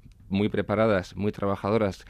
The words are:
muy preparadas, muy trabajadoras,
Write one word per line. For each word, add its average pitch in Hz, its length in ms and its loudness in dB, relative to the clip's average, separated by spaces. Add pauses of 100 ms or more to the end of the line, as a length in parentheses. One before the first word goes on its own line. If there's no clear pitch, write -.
(320)
muy 104 160 2
preparadas, 104 640 2
muy 101 160 -2
trabajadoras, 98 800 0